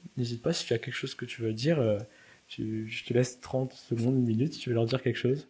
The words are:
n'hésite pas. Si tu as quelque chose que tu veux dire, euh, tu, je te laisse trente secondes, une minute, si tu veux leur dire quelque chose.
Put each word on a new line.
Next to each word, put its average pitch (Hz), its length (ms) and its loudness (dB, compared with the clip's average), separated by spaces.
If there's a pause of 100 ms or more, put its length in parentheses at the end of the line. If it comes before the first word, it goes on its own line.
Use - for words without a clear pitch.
(160)
n'hésite 120 260 -2
pas. 165 100 2
Si - 140 -4
tu - 80 -2
as 113 40 2
quelque 123 160 -8
chose - 200 -6
que - 100 -10
tu 123 180 -10
veux 113 100 0
dire, 143 260 2
euh, 110 200 4 (500)
tu, 110 420 -4
je - 140 -8
te 123 100 -2
laisse 127 260 2
trente 131 340 -4
secondes, 120 420 0
une 127 100 4
minute, 117 280 2
si - 40 -12
tu - 120 -4
veux 117 40 2
leur 117 120 4
dire 127 140 0
quelque 113 180 0
chose. 135 320 0